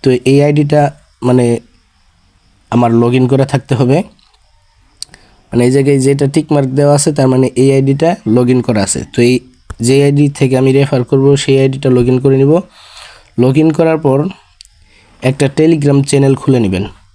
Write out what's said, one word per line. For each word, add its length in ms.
তো 80
এই 180
আইডিটা 480
মানে 360
আমার 220
log 280
in 80
করা 180
থাকতে 300
হবে, 280
মানে 140
এই 60
জায়গায় 280
যেটা 280
টিক 240
মার্ক 160
দেওয়া 280
আছে 180
তার 140
মানে 280
এই 160
আইডিটা 440
log 260
in 80
করা 220
আছে। 160
তো 80
এই 180
যে 220
আইডি 260
থেকে 280
আমি 140
রেফার 320
করব 320
সেই 240
আইডিটা 300
log 220
in 80
করে 180
নিব। 140
log 160
in 180
করার 240
পর 220
একটা 240
Telegram 460
চ্যানেল 320
খুলে 240
নেবেন। 240